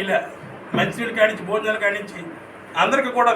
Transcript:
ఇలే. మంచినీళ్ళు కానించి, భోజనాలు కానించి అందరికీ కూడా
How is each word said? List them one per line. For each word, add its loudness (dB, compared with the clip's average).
ఇలే. 0
మంచినీళ్ళు -2
కానించి, 4
భోజనాలు 0
కానించి -2
అందరికీ 2
కూడా 6